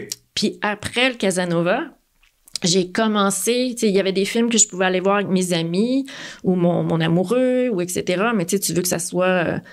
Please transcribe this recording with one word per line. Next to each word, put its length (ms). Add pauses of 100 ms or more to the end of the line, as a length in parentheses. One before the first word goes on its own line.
(340)
Puis 280
après 480
le 60
Casanova, 680 (840)
j'ai 280
commencé, 840
tu 60
sais, 100
il 60
y 40
avait 140
des 120
films 240
que 80
je 100
pouvais 180
aller 160
voir 140
avec 140
mes 240
amis 520 (380)
ou 120
mon, 280
mon 180
amoureux, 680
ou 120
et 80
cetera. 440
Mais 120
tu 100
sais, 60
tu 120
veux 80
que 60
ça 120
soit, 260
euh, 320 (160)